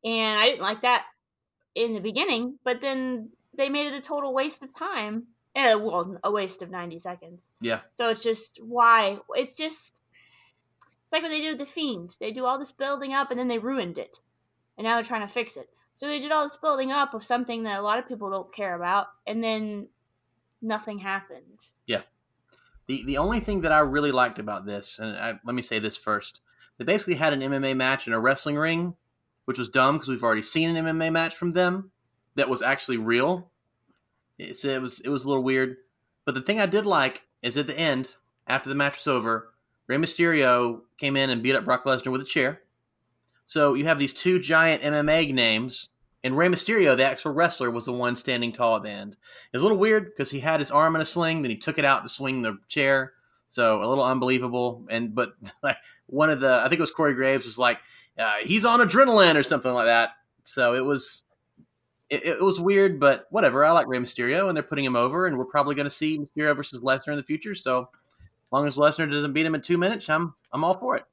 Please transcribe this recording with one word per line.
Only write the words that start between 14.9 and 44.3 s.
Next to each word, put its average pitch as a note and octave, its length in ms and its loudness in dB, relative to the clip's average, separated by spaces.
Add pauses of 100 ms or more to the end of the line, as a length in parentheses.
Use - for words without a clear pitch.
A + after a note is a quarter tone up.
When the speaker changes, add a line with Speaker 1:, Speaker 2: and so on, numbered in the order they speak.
Speaker 1:
they're A3+ 80 -2
trying A3+ 220 -6
to G3+ 60 -16
fix A#3 260 -6
it. B2+ 120 -18 (280)
So C#4 100 -10
they D4 120 -6
did D4 120 -6
all D4+ 120 0
this D4 140 -8
building C4+ 340 -2
up C#4 220 -2
of A3 100 -12
something A#3+ 400 -4
that G3+ 160 -6
a - 20 -6
lot G#3 180 0
of B3 80 -10
people G#3 220 -8
don't F#3+ 240 -8
care G3 220 -6
about, F#3 320 -2 (180)
and A3 160 -6
then G#3+ 460 -4 (720)
nothing G#3+ 380 -6
happened. F#3+ 640 -10 (240)
Speaker 2:
Yeah. - 160 -2 (880)
The, B2+ 180 -6
the C3+ 120 -2
only G3+ 220 0
thing G3 220 -2
that D#3+ 100 2
I D3+ 80 6
really D3 320 2
liked B2+ 260 2
about G2+ 280 -8
this, G2+ 340 -10
and G#2+ 180 -8
I, G#2 280 -8
let A#2+ 100 -6
me B2 60 -2
say A2+ 180 -4
this G#2 160 -4
first. - 460 -6 (360)
They A#3+ 60 -10
basically A3+ 320 0
had D3+ 160 0
an C3+ 100 -2
M C#3 120 -2
M C3+ 100 -2
A C3+ 100 0
match C3 340 0
in A#2 60 0
a A2+ 60 2
wrestling C#3 380 0
ring, E3 380 0 (500)
which B2+ 120 -4
was A#2+ 120 -4
dumb C3+ 280 4
'cause C3+ 120 -8
we've A#2+ 140 -4
already A2 180 2
seen D#3+ 280 -2
an E3 60 0
M D#3+ 120 -2
M D#3+ 140 -2
A D#3+ 80 0
match E3 240 0
from F3 200 -4
them F3+ 380 0 (440)
that C3+ 140 2
was B2 120 0
actually C3 360 0
real. B2+ 520 0 (880)
It's, - 280 -12
it C3+ 160 -2
was, B2+ 180 -10
it - 80 -8
was C3+ 160 -2
a C#3 60 -4
little C3+ 160 2
weird. C3 320 0 (480)
But D3 100 -2
the E3+ 60 -4
thing G#3 180 -2
I G3+ 60 4
did G3+ 200 0
like D3 380 2 (180)
is A#2+ 140 -6
at C#3+ 120 -2
the C#3 120 -8
end, C3+ 360 -2 (320)
after C3 200 -2
the C#3 80 -4
match C#3+ 220 -2
was - 100 -6
over, A2+ 460 -2 (340)
Rey B2+ 80 0
Mysterio C3+ 840 2 (160)
came C#3 180 -2
in C3+ 140 2
and A#2+ 120 0
beat C3 140 2
up A2 80 0
Brock B2 220 0
Lesnar C3 260 0
with C3 80 -2
a C3+ 60 -10
chair. C#3+ 380 -2 (840)
So C#3+ 300 2
you C#3+ 100 -2
have D#3+ 140 2
these C#3 140 0
two F3+ 260 2